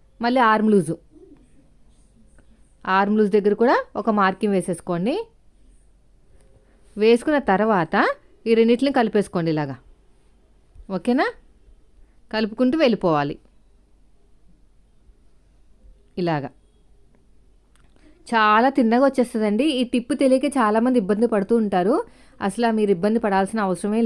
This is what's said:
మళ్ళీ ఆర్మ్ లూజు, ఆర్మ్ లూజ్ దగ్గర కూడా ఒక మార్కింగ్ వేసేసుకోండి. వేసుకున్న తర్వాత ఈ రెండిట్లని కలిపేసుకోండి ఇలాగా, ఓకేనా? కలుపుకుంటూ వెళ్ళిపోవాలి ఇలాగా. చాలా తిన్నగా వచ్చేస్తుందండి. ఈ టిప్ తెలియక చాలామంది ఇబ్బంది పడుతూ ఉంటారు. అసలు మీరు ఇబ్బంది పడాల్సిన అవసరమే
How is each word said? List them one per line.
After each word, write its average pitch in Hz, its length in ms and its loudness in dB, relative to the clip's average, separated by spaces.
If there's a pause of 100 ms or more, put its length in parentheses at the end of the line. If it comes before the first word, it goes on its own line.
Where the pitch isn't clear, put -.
(200)
మళ్ళీ 247 220 0 (100)
ఆర్మ్ 214 240 2
లూజు, 160 220 0 (1900)
ఆర్మ్ 202 340 0
లూజ్ 202 160 0
దగ్గర 208 180 2 (100)
కూడా 277 120 4 (260)
ఒక 226 80 -4 (120)
మార్కింగ్ 196 360 0
వేసేసుకోండి. 180 580 -4 (1900)
వేసుకున్న 240 340 4 (140)
తర్వాత 196 440 0 (540)
ఈ 233 100 2
రెండిట్లని 240 420 2
కలిపేసుకోండి 190 520 -2
ఇలాగా, 143 220 -4 (1200)
ఓకేనా? 247 320 -2 (1040)
కలుపుకుంటూ 226 480 -2
వెళ్ళిపోవాలి 165 540 0 (2750)
ఇలాగా. 151 280 -4 (1800)
చాలా 220 360 4 (100)
తిన్నగా 240 300 2
వచ్చేస్తుందండి. 233 580 -2 (140)
ఈ - 20 0 (100)
టిప్ 254 300 -4
తెలియక 269 260 2 (100)
చాలామంది 233 460 2
ఇబ్బంది 208 300 0
పడుతూ 202 200 0 (100)
ఉంటారు. 196 320 0 (520)
అసలు 233 200 -2 (100)
మీరు 208 180 0
ఇబ్బంది 214 300 0
పడాల్సిన 196 420 -2
అవసరమే 208 380 -2